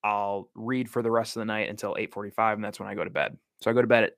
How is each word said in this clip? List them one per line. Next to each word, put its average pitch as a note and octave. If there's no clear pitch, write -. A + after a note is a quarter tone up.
I'll G2+
read A#2+
for A#2+
the A2+
rest A#2
of A#2
the G#2+
night G#2+
until G#2
eight -
forty-five, G#2
and G#2+
that's G2+
when G2+
I G2+
go F#2
to -
bed. -
So -
I A#2
go B2
to A#2+
bed A2+
at, -